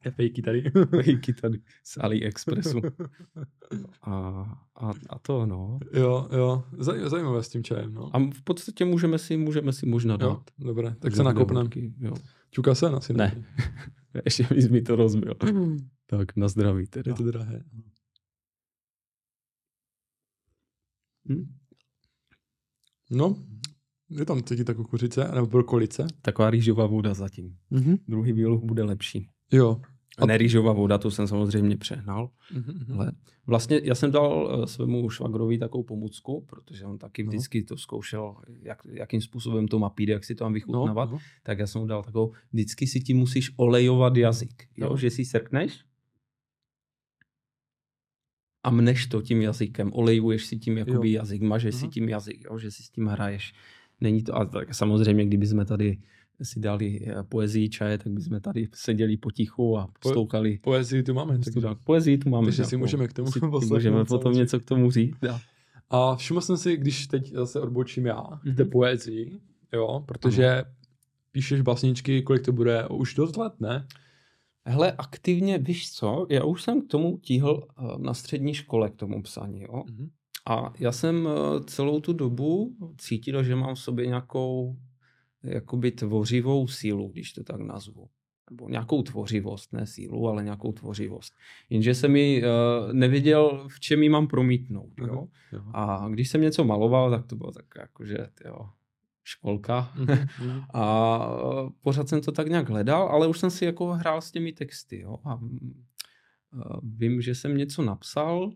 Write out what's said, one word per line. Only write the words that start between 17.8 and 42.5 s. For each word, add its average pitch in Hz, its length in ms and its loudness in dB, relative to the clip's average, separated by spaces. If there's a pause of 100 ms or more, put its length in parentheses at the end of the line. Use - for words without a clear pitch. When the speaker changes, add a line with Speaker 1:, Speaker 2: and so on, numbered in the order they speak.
Speaker 2:
Hm? 143 260 -4 (1600)
Speaker 1:
No, 156 260 2 (760)
je 147 140 -6
tam 127 180 -2
cítit 120 220 -4
ta 113 100 -2
kukuřice, 117 600 -2
nebo 123 120 2
brokolice. 120 600 2 (160)
Speaker 2:
Taková 110 280 4
rýžová 113 360 4
voda 104 280 0
zatím. 90 420 -8 (140)
Speaker 1:
Mhm. 135 260 4 (120)
Speaker 2:
Druhý 113 240 0
výluch 113 300 4
bude 113 200 0
lepší. 104 460 -4 (240)
Speaker 1:
Jo. 117 280 6 (380)
Speaker 2:
A - 80 6
ne 110 100 6
rýžová 113 360 6
voda, 101 260 4
to 104 120 0
jsem 101 180 -2
samozřejmě 104 480 2
přehnal. 104 540 -8 (240)
Speaker 1:
Mhm, 131 200 -8 (140)
mhm. 107 120 -6
Speaker 2:
Ale 123 120 -2 (340)
vlastně 120 380 2
já 127 100 2
jsem 143 160 2
dal, 147 520 2
eh, 110 40 -2
svému 120 440 -2
švagrovi 113 480 -2
takovou 120 260 -4
pomůcku, 110 560 -10 (100)
protože - 360 -18
on 101 120 -10
taky - 240 -10
Speaker 1:
No. 107 60 -4
Speaker 2:
vždycky 110 340 -4
to 107 140 -10
zkoušel, 107 600 -10 (260)
jak, 110 220 -14
jakým 110 360 -6
způsobem 110 480 -4
to 110 100 0
má 101 120 0
pít, 104 180 -2
jak 104 160 -2
si 117 100 -8
to 117 100 -8
mám 110 80 -2
vychutnávat. 120 580 -2
Speaker 1:
No, - 20 -8
no. 151 60 -8 (240)
Speaker 2:
Tak 104 160 -6
já 104 80 -2
jsem 117 140 -6
mu 113 60 -4
dal 107 160 -4
takovou, 110 300 -2 (200)